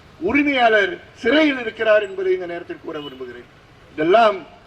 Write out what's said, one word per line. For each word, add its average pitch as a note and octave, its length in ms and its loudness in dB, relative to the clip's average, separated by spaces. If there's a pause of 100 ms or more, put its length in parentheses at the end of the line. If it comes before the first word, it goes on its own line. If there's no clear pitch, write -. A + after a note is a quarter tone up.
(300)
உரிமையாளர் A#3+ 640 2 (280)
சிறையில் C#4 420 2
இருக்கிறார் G#3+ 440 0
என்பதை F#3+ 300 -4
இந்த F3+ 140 -10
நேரத்தில் E3+ 340 -12
கூற D#3+ 100 -10 (100)
விரும்புகிறேன். B2 420 -16 (460)
இதெல்லாம் G3 440 4 (300)